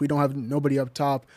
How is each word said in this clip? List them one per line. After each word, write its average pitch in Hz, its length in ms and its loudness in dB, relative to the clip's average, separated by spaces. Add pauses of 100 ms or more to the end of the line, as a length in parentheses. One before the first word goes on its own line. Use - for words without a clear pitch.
we 143 80 0
don't 147 100 2
have 139 180 2
nobody 139 440 0
up 123 120 -4
top. 139 340 -2 (100)